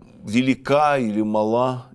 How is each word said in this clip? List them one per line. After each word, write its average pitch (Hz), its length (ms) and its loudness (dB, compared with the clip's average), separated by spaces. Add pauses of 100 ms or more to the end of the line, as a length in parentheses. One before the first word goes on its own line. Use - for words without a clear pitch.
(240)
велика 135 760 0
или 110 240 -2
мала 110 720 -2